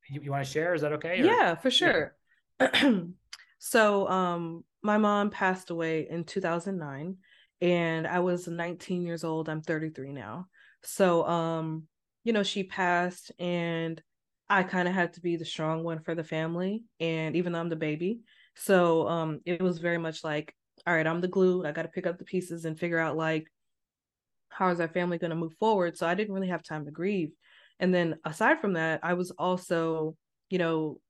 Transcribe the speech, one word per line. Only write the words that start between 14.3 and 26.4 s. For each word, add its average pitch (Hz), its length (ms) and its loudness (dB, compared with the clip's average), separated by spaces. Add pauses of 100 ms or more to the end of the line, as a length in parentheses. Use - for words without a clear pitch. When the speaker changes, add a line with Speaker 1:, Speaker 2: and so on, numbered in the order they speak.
Speaker 2:
I 196 140 4
kinda 180 300 0
had 175 220 0
to 175 60 -20
be 175 160 -2
the 165 80 -6
strong 160 380 -4
one 165 220 -4
for 170 100 -4
the 165 80 -6
family, 170 640 -4 (160)
and 160 340 -2
even 175 180 0
though 170 60 -2
I'm 165 100 -4
the 165 60 -2
baby. 160 460 -4 (340)
So, 170 540 4
um, 160 360 -2
it 175 160 -2
was 180 180 0
very 170 200 0
much 160 240 -6
like, 156 320 -4 (320)
"All 175 80 2
right, 160 120 4
I'm 165 140 0
the 180 60 0
glue. 185 400 2
I 147 60 -4
gotta 165 160 -6
pick 185 180 -6
up 175 120 -2
the - 60 -16
pieces 180 400 -6
and 160 140 -4
figure 170 220 0
out, 156 160 0
like, 160 320 -2 (1040)
how 190 180 0
is 175 120 0
our 165 80 0
family 175 300 0
gonna 165 160 -2
move 160 240 -4
forward?" 190 400 2
So 170 80 -2
I 170 80 2
didn't 208 180 -4
really 190 160 -2